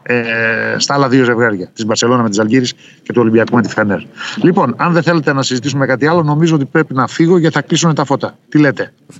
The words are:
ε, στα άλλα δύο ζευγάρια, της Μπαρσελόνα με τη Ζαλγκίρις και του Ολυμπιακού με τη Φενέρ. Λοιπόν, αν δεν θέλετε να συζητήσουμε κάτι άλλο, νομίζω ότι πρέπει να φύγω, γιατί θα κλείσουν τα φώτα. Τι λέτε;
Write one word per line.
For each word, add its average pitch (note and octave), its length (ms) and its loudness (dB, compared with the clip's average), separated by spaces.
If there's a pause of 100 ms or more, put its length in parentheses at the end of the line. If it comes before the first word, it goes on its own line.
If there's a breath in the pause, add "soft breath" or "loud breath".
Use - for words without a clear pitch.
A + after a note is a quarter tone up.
ε, A#2+ 180 0 (560)
στα - 160 -2
άλλα C#3 140 2
δύο B2 160 4
ζευγάρια, A2+ 500 0
της A2+ 120 -8
Μπαρσελόνα A#2 360 0
με A2+ 60 0
τη G2+ 60 -4
Ζαλγκίρις A2+ 380 0 (300 loud breath)
και - 100 -10
του A#2+ 80 2
Ολυμπιακού A2+ 360 2
με A#2 60 2
τη F#2 60 -4
Φενέρ. G2+ 300 -2 (440 loud breath)
Λοιπόν, E3 340 2
αν E3 160 0
δεν E3 100 2
θέλετε D#3 300 0
να C3+ 100 -2
συζητήσουμε C3 440 -2
κάτι C3 200 0
άλλο, E3+ 160 2
νομίζω D#3 320 2
ότι C#3 100 0
πρέπει D3+ 300 -2
να B2+ 120 0
φύγω, E3 320 2
γιατί D#3+ 160 2
θα D3 80 0
κλείσουν E3 320 0
τα C#3+ 100 -2
φώτα. A2+ 340 -4 (100)
Τι D3+ 100 0
λέτε; C3+ 340 0 (280)